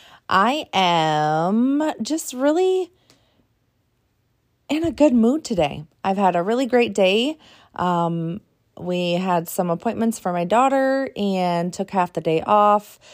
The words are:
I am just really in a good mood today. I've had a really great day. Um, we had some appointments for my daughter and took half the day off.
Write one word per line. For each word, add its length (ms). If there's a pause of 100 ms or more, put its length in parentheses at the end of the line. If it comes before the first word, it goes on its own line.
(300)
I 420
am 1080 (220)
just 300
really 580 (1800)
in 140
a 80
good 240
mood 280
today. 420 (180)
I've 140
had 180
a 80
really 240
great 260
day. 460 (340)
Um, 680 (380)
we 340
had 360
some 220
appointments 480
for 120
my 120
daughter 760
and 560
took 160
half 240
the 80
day 240
off. 540 (140)